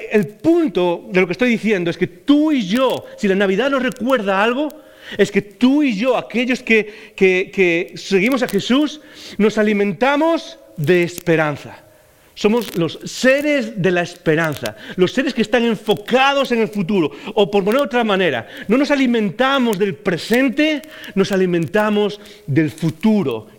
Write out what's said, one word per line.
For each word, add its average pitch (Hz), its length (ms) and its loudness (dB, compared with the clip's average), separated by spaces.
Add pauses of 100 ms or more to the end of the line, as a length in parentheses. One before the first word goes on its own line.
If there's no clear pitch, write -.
el 208 180 0
punto 226 840 0
de 185 80 0
lo 185 80 2
que 175 60 -4
estoy 247 160 0
diciendo 190 400 0
es 165 80 -4
que 185 100 -2
tú 302 460 2
y 240 120 0
yo, 220 380 -2 (140)
si 208 100 -2
la 190 80 2
Navidad 196 340 0
nos 269 140 -2
recuerda 214 580 -2
algo, 247 280 0 (480)
es 202 120 2
que 196 120 -2
tú 269 420 2
y 247 140 0
yo, 240 180 0
aquellos 233 480 -2
que, 214 540 0
que, 185 360 2
que 175 440 0
seguimos 208 440 0
a 240 60 -2
Jesús, 254 540 0 (360)
nos 208 200 2
alimentamos 226 1000 0 (200)
de 175 260 2
esperanza. 156 800 -2 (520)
Somos 220 400 0
los 165 280 -2
seres 262 760 0
de 180 120 2
la 175 100 0
esperanza, 156 720 -2 (200)
los 180 160 2
seres 269 240 -2
que 220 80 0
están 240 220 0
enfocados 254 880 2
en 233 100 2
el 214 60 0
futuro, 196 440 0 (240)
o 202 160 2
por 202 120 2
poner 226 180 2
de 285 40 -2
otra 240 180 -2
manera, 185 440 0 (200)
no 202 80 2
nos 285 140 2
alimentamos 247 880 0
del 196 160 -2
presente, 269 880 0 (320)
nos 190 180 0
alimentamos 202 880 0 (280)
del 147 240 2
futuro 160 760 -2 (120)